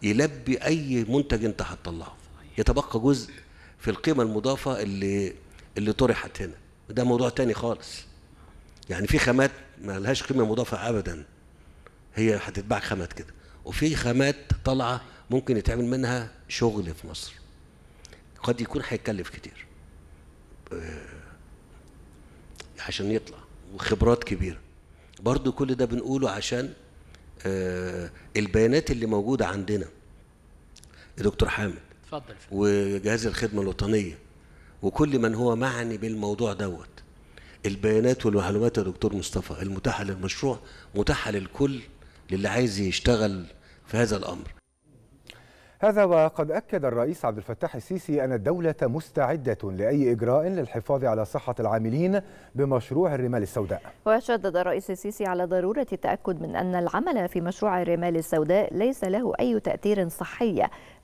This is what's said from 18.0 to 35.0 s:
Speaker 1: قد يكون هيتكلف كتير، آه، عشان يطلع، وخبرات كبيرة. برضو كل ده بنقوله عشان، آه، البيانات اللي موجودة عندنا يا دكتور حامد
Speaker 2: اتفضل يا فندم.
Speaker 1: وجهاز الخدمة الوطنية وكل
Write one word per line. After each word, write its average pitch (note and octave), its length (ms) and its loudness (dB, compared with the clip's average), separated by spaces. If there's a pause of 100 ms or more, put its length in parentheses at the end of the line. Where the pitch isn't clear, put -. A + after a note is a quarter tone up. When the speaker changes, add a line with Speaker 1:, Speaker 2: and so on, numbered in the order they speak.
Speaker 1:
قد A#2+ 180 0
يكون C3 260 -4
هيتكلف G#2 420 -4
كتير، - 360 -18 (1080)
آه، E2 320 -10 (1800)
عشان G2 240 -2
يطلع، - 260 -2 (380)
وخبرات A2+ 480 4
كبيرة. F2+ 340 -4 (600)
برضو C3 320 0
كل C3 240 0
ده B2 100 2
بنقوله A#2+ 440 -2
عشان، A2+ 440 -4 (720)
آه، F2+ 640 -4 (280)
البيانات A2 540 4
اللي A#2 140 -2
موجودة G#2+ 420 0
عندنا G2 380 -2 (1300)
يا - 60 -4
دكتور G#2 260 2
حامد G2+ 240 -2 (300)
Speaker 2:
اتفضل D3 260 -12
يا A2 60 -18
فندم. - 160 -20
Speaker 1:
وجهاز G2+ 760 2
الخدمة G#2 340 -2
الوطنية G2 560 0 (640)
وكل C3+ 380 2